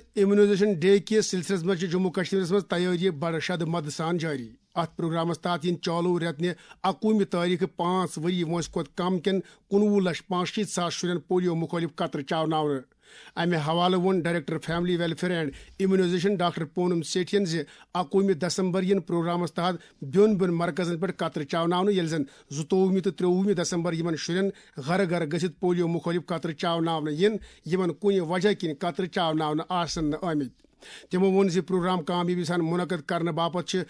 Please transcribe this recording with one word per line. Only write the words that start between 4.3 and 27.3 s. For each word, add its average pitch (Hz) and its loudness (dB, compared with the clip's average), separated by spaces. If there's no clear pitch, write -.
اتھ 165 -4
پروگرامس 170 0
تحت 175 -2
یِن 175 0
چالوٗ 175 2
رٮ۪تہٕ 165 -2
اکوُہمہِ 208 2
تٲریٖخ 180 0
پانٛژھ 175 0
ؤری 175 0
وٲنٛسہِ 165 -4
کھۄتہٕ 170 -6
کم 180 0
کٮ۪ن 190 0
کُنوُہ 202 2
لچھ 175 0
پانٛژشیٖتھ 180 -2
ساس 175 -2
شُرٮ۪ن 175 -2
پولیو 180 0
مُخٲلِف 165 -2
قطرٕ 160 -4
چاوناونہٕ۔ 156 0
امہِ 170 0
حوالہٕ 175 2
ووٚن 185 2
ڈائریکٹر 165 -2
فیملی 175 -2
ویلفیئر 170 -2
اینڈ 160 -2
امیونائزیشن 190 2
ڈاکٹر 170 -2
پونم 180 -2
سیٹھین 185 0
زِ 165 -2
اکوُہمہِ 190 2
دسمبر 180 0
یِن 196 2
پروگرامس 175 -2
تحت 175 -4
بیوٚن 202 4
بیوٚن 180 2
مرکزن 170 -2
پٮ۪ٹھ 180 -4
قطرٕ 160 -4
چاوناونہٕ، 175 2
ییٚلہِ 170 0
زن 151 -2
زٕتووُہمہِ 185 2
تہٕ 190 0
ترٛووُہمہِ 180 2
دسمبر 170 -2
یِمن 165 -2
شُرٮ۪ن 185 -2
گرٕ 185 2
گرٕ 170 -2
گٔژھِتھ 170 -2
پولیو 175 2
مُخٲلِف 170 -2
قطرٕ 165 -6
چاوناونہٕ 165 -2
یِن، 202 2